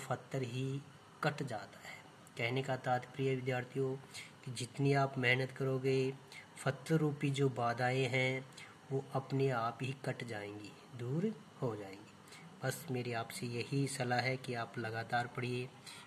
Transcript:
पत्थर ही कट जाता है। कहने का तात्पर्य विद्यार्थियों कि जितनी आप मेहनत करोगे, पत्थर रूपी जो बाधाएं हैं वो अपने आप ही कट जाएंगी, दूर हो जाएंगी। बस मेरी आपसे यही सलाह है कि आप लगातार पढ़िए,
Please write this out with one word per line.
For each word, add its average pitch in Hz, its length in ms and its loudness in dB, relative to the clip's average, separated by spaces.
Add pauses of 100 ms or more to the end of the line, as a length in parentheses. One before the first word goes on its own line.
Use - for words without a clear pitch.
पत्थर 131 320 -2
ही 131 400 -2 (420)
कट 147 200 2
जाता 110 360 -6
है। - 80 -14 (500)
कहने 123 260 2
का 131 120 0
तात्पर्य 131 600 2
विद्यार्थियों 131 600 0 (500)
कि 131 60 -6
जितनी 135 420 2
आप 135 240 4
मेहनत 127 340 4
करोगे, 135 640 2 (520)
पत्थर 139 300 2
रूपी 147 340 4
जो 139 200 6
बाधाएं 123 580 2
हैं 131 380 2 (460)
वो 135 220 0
अपने 135 360 4
आप 117 320 0
ही 131 140 -2 (100)
कट 127 180 -2
जाएंगी, 104 480 -8 (260)
दूर 156 440 0 (200)
हो 117 140 0
जाएंगी। 98 380 -10 (500)
बस - 280 -2
मेरी 120 220 -2
आपसे 113 320 -4
यही 123 420 0
सलाह 123 320 2
है 131 180 2
कि 131 160 -4
आप 113 240 -4
लगातार 113 500 0
पढ़िए, 123 420 -2 (380)